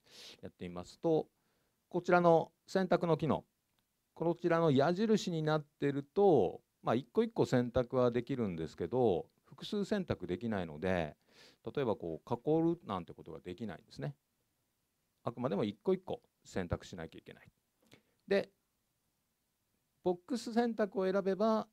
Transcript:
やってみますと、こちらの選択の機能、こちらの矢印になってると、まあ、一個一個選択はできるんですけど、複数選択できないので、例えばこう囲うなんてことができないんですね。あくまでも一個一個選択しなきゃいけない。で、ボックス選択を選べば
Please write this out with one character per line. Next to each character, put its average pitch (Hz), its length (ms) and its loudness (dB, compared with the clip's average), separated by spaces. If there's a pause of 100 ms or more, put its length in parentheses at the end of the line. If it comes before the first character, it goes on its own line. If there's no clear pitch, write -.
(420)
や - 80 -14
っ - 20 -20
て 92 160 -12
み 87 60 -12
ま 87 100 -12
す - 160 -20
と、 160 260 0 (640)
こ 175 140 -4
ち 190 100 2
ら 180 80 8
の 165 320 6 (160)
選 190 180 0
択 170 220 0
の 160 80 4
機 160 100 -2
能、 104 180 0 (720)
こ 170 260 -2
ち 180 80 0
ら 165 120 4
の 165 100 6
矢 139 240 4
印 208 380 0
に 160 100 -2
な 156 160 2
っ 151 60 -4 (160)
て 143 100 0
る 139 140 -4
と、 151 560 4 (220)
ま 151 100 0
あ、 - 20 4
一 131 180 -2
個 226 120 2
一 226 60 -6
個 135 160 0
選 123 260 2
択 127 240 0
は 123 160 4
で 120 100 -2
き 135 140 -6
る 117 100 -2
ん 92 80 -4
で 80 140 -6
す - 80 -16
け 90 100 -4
ど、 107 400 2 (180)
複 - 220 -18
数 202 180 -4
選 196 200 -4
択 95 240 -6
で 90 100 -4
き 117 100 -6
な 101 140 -2
い 85 40 -6
の 76 120 -12
で、 87 380 -2 (580)
例 147 80 -2
え - 40 0
ば 104 100 0
こ 82 260 -8
う - 120 -4
囲 160 400 0
う 170 120 -20
な 101 120 -4
ん 85 80 -8
て - 80 -18
こ - 100 -20
と 85 80 -16
が 73 80 -14
で 92 140 -10
き 117 120 -10
な 95 80 -10
い - 60 -18
ん - 60 -20
で - 60 -20
す - 60 -20
ね。 143 160 -10 (1080)
あ 123 100 -4
く 120 80 -12
ま 123 80 -4
で 190 80 -4
も 156 80 0
一 104 180 -4
個 190 120 2
一 185 100 -8
個 - 160 -8 (240)
選 90 240 -6
択 85 160 -4
し - 100 -18
な 82 140 -12
き - 80 -18
ゃ - 20 -18
い - 40 -20
け - 100 -20
な - 100 -20
い。 - 80 -20 (800)
で、 190 220 0 (1500)
ボ 180 120 0
ッ 175 120 -18
ク 262 100 -6
ス 226 160 -8
選 233 220 0
択 214 260 -4
を 190 100 0
選 196 120 0
べ 190 120 -2
ば 214 380 0